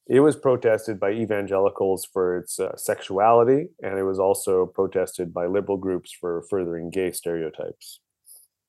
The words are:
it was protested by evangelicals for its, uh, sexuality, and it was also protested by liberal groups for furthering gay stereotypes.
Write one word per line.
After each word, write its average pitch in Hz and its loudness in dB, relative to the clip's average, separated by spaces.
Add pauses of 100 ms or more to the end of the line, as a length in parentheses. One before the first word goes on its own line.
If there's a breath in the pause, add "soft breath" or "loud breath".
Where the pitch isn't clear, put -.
it 127 6
was 147 4
protested 117 2
by 101 0
evangelicals 98 0
for 90 0
its, - -10
uh, 92 -4
sexuality, 117 4 (160)
and 98 -4
it 95 0
was 95 -2
also 95 2
protested 90 -4
by 87 -4
liberal 98 -2
groups 92 -6
for 85 -6
furthering 85 -4
gay 92 -2
stereotypes. - -8 (680 loud breath)